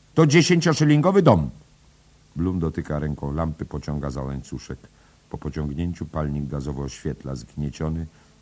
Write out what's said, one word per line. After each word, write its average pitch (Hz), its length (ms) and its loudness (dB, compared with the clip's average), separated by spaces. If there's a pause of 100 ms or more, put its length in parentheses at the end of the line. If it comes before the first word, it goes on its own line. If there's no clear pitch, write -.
(160)
To 160 120 6
dziesięcioszylingowy 156 920 4
dom. 95 280 6 (840)
Blum 90 240 0
dotyka 80 400 -2
ręką 73 340 -4
lampy, 80 320 -4
pociąga 71 440 -6
za 67 120 -8
łańcuszek. 67 580 -10 (500)
Po - 80 -12
pociągnięciu 78 680 -6
palnik 73 420 -4
gazowy 69 340 -6
oświetla 67 540 -8
zgnieciony, 73 720 -6 (360)